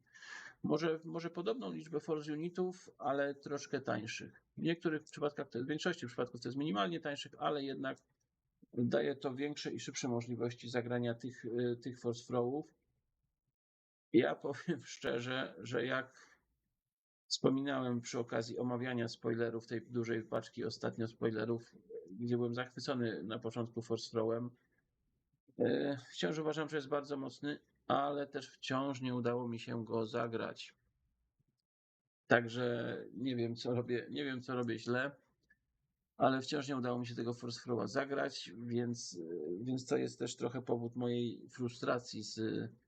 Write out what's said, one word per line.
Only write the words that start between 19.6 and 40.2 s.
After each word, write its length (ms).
tej 160
dużej 400
paczki 420
ostatnio 440
spoilerów, 680
gdzie 260
byłem 180
zachwycony 680
na 160
początku 440
Force 280
Throwem, 400
E, 400
wciąż 280
uważam, 300
że 80
jest 120
bardzo 280
mocny, 420
ale 400
też 240
wciąż 500
nie 140
udało 340
mi 120
się 240
go 220
zagrać. 680
Także 720
nie 220
wiem, 200
co 180
robię, 360
nie 140
wiem, 180
co 120
robię 240
źle, 320
ale 240
wciąż 280
nie 80
udało 220
mi 80
się 80
tego 200
Force 280
Throwa 240
zagrać, 720
więc, 640
e, 440
więc 220
to 100
jest 220
też 180